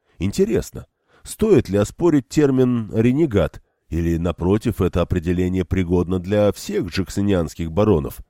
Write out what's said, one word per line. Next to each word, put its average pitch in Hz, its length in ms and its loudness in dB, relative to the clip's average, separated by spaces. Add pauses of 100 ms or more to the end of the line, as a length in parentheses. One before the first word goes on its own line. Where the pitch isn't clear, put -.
(200)
Интересно, 190 640 -2 (380)
стоит 208 440 2
ли 95 100 0
оспорить 147 500 0
термин 127 640 2
«ренегат», 117 680 0 (280)
или, 82 280 0
напротив, 87 640 -2
это 90 200 0
определение 90 640 -2
пригодно 90 540 0
для 101 340 2
всех 196 360 -6
джексонианских 87 840 -2
баронов? 85 480 0 (120)